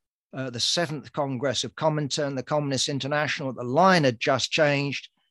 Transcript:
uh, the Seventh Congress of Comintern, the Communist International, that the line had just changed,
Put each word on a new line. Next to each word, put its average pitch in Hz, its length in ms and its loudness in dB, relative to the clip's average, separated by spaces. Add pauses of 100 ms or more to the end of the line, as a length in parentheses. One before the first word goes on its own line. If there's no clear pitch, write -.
(340)
uh, 131 160 -8
the 120 100 -8
Seventh 156 520 -2
Congress 135 520 -2
of 113 120 -10
Comintern, 151 600 -2
the 127 60 -4
Communist 143 480 -2
International, 143 640 -2
that - 80 -10
the 123 80 -6
line 170 360 6
had 123 140 2
just 135 300 0
changed, 143 600 0 (220)